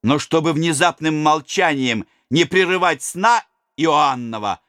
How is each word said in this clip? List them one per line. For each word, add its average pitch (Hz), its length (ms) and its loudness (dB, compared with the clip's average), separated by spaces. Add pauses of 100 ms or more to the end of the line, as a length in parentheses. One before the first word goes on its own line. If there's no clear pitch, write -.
но 135 160 0
чтобы 160 340 0
внезапным 156 680 0
молчанием 151 840 0 (240)
не 160 140 2
прерывать 180 580 0
сна 220 420 0 (320)
Иоаннова 123 920 0